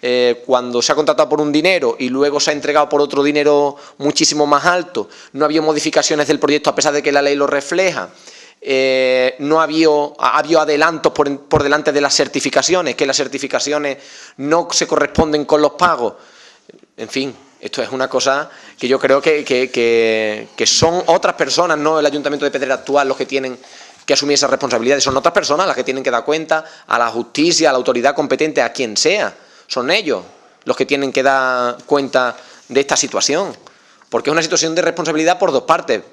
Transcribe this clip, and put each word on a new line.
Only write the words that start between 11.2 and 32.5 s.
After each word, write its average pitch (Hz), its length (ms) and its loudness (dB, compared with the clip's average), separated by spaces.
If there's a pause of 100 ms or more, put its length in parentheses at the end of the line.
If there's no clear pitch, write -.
por 151 200 0
delante 151 300 0
de 143 80 2
las 139 120 0
certificaciones, 143 840 0
que 143 100 0
las 135 100 -2
certificaciones 139 840 -4 (380)
no 156 320 0
se - 160 0
corresponden 147 600 0
con 151 160 2
los 147 100 4
pagos. 147 420 0 (840)
En 110 120 -12
fin, 135 240 -6 (260)
esto 107 220 -8
es 107 100 -6
una 131 160 -2
cosa 135 420 -2 (280)
que 127 100 -6
yo 127 120 2
creo 139 220 2
que, 151 220 0
que, 127 280 0
que, 113 840 0
que 113 120 0
son 170 400 0
otras 170 260 2
personas, 156 440 0
no 156 220 0
el 147 60 0
Ayuntamiento 143 400 -2
de 139 60 0
Pedrera 135 240 -2
actual, 139 320 0
los - 100 -2
que 131 80 -4
tienen 131 320 -6 (480)
que 143 80 2
asumir 143 220 0
esas 139 160 2
responsabilidades, 127 520 0
son 131 140 0
otras 165 160 2
personas 156 320 0
las 175 100 -2
que 127 80 -4
tienen 131 200 -6
que 135 80 -2
dar 117 120 -2
cuenta 156 400 -2 (220)
a 117 140 -2
la 117 100 0
justicia, 151 600 0
a - 20 2
la 131 60 0
autoridad 123 360 0
competente, 147 480 0
a 117 100 0
quien 113 240 -6
sea. 160 400 0 (320)
Son 127 220 -4
ellos 156 340 0 (400)
los 123 140 -2
que 135 80 0
tienen 139 260 -2
que 131 120 0
dar 127 640 0
cuenta 131 520 0 (320)